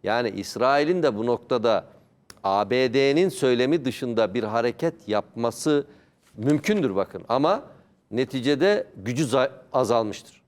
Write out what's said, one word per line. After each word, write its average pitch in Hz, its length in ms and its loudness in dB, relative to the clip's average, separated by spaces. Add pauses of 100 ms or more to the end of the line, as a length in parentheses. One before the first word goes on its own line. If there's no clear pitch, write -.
Yani 113 260 0
İsrail'in 143 720 0
de 131 140 2
bu 113 80 -4
noktada 117 600 0 (580)
A 98 260 2
B 123 240 2
D'nin 139 360 4
söylemi 131 560 2
dışında 113 480 -2
bir 117 100 -2
hareket 117 640 -2
yapması 117 760 -2 (520)
mümkündür 143 580 0
bakın. 95 340 -4
Ama 151 340 0 (480)
neticede 139 760 0 (100)
gücü 120 260 -4
za-, 131 280 0 (220)
azalmıştır. 113 760 -2